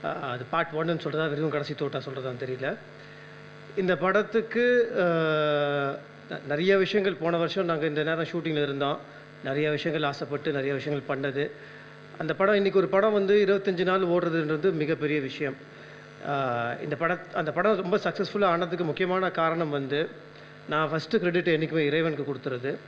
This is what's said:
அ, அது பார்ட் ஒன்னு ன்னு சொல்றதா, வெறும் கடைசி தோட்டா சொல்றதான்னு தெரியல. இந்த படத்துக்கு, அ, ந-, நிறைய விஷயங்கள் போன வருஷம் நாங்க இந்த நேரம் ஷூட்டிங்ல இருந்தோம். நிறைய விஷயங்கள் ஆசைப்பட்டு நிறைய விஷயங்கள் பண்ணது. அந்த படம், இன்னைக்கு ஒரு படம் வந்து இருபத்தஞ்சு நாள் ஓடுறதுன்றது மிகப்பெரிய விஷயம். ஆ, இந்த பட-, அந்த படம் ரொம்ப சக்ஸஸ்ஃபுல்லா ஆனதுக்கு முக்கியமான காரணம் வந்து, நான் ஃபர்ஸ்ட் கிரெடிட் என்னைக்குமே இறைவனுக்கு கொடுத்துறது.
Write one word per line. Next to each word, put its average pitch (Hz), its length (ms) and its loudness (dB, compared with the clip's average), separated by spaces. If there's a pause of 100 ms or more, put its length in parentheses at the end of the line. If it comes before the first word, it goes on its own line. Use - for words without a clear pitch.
அ, 151 80 -2
அது 127 360 -6
பார்ட் 165 240 -2
ஒன்னு 160 200 0
ன்னு 156 120 -4
சொல்றதா, 156 240 -2
வெறும் 147 200 -2
கடைசி 147 260 -4
தோட்டா 143 240 -4
சொல்றதான்னு 131 440 -8
தெரியல. 131 340 -4 (960)
இந்த 185 200 2
படத்துக்கு, 226 1000 2
அ, 190 60 4 (1300)
ந-, - 180 -10
நிறைய 175 300 2
விஷயங்கள் 190 380 2
போன 170 220 0
வருஷம் 170 280 0
நாங்க 160 200 0
இந்த 151 180 0
நேரம் 160 220 0
ஷூட்டிங்ல 156 380 -2
இருந்தோம். 139 360 -2 (440)
நிறைய 147 260 0
விஷயங்கள் 151 400 0
ஆசைப்பட்டு 143 420 -4
நிறைய 139 220 -2
விஷயங்கள் 139 440 -4
பண்ணது. 139 340 -2 (680)
அந்த 160 160 -4
படம், 196 220 4
இன்னைக்கு 196 240 4
ஒரு 170 80 4
படம் 208 260 4
வந்து 202 340 6
இருபத்தஞ்சு 196 360 2
நாள் 185 180 4
ஓடுறதுன்றது 165 720 2
மிகப்பெரிய 151 480 0
விஷயம். 135 360 -4 (720)
ஆ, 120 440 0 (120)
இந்த 147 120 -2
பட-, 165 380 -2
அந்த 170 180 -2
படம் 185 240 4
ரொம்ப 190 220 0
சக்ஸஸ்ஃபுல்லா 202 480 0
ஆனதுக்கு 170 400 2
முக்கியமான 185 460 0
காரணம் 165 380 2
வந்து, 143 400 0 (600)
நான் 156 200 0
ஃபர்ஸ்ட் 160 280 0
கிரெடிட் 175 320 2
என்னைக்குமே 156 280 2
இறைவனுக்கு 147 560 0
கொடுத்துறது. 127 420 -4 (120)